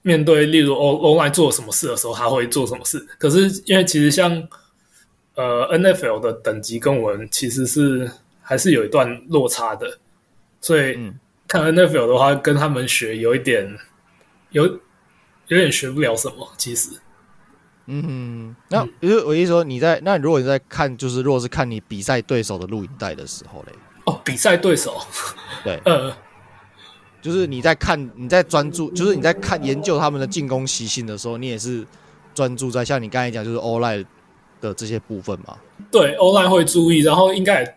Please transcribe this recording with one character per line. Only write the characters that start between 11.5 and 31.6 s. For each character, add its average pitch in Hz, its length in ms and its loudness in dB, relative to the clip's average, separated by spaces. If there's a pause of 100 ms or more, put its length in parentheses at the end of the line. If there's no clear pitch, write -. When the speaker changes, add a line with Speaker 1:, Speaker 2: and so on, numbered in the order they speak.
Speaker 1:
N 160 160 2
F 156 180 6
L 117 100 2
的 127 100 4
话， 139 180 4
跟 143 200 2
他 151 140 0
们 127 180 -4
学 113 300 -2
有 117 180 2
一 131 40 0
点， 104 380 -2 (760)
有， 156 140 2 (800)
有 165 100 2
点 165 140 4
学 131 180 -2
不 135 100 -6
了 117 160 0
什 123 140 -2
么， - 180 -18 (100)
其 120 180 -4
实。 - 160 -2 (960)
Speaker 2:
嗯， 123 680 -10 (140)
那， 175 120 0
Speaker 1:
嗯。 120 80 -6 (120)
Speaker 2:
就 175 80 0
是 208 160 2
我 151 100 0
意 175 100 2
思 175 60 0
说， 170 120 4
你 131 160 -6
在， 165 240 2
那 190 140 0
如 143 120 0
果 151 100 2
你 127 60 -2
在 135 140 0 (100)
看， 139 260 -4
就 127 140 -6
是 127 120 -4
如 139 100 0
果 131 80 2
是 120 80 -6
看 127 220 -4
你 110 120 -8
比 101 200 -12
赛 123 200 -2
对 117 220 -2
手 98 140 -8
的 90 100 -10
录 104 160 -6
影 87 140 -12
带 95 180 -8
的 71 100 -14
时 - 260 -16
候 73 160 -20
嘞？ - 60 -20 (320)
Speaker 1:
哦， - 180 -4
比 127 140 -4
赛 190 180 4
对 175 200 2
手。 - 220 -4 (680)
Speaker 2:
对。 87 160 -6
Speaker 1:
<laughs> - 40 -20
呃。 135 320 2 (1040)
Speaker 2:
就 165 120 -6
是 185 120 2
你 131 160 -6
在 160 140 4
看， 147 400 -2
你 123 140 -10
在 180 120 4
专 147 300 0
注， 165 200 -6
就 175 120 -4
是 202 100 4
你 143 80 -2
在 165 120 2
看 170 280 -4
研 139 200 -4
究 156 180 0
他 151 100 2
们 143 120 -4
的 135 40 -4
进 156 220 -6
攻 131 180 -4
习 117 220 -6
性 117 180 -6
的 107 120 -10
时 117 100 -10
候， 117 100 -8
你 127 120 -10
也 117 80 -8
是 113 280 -8 (480)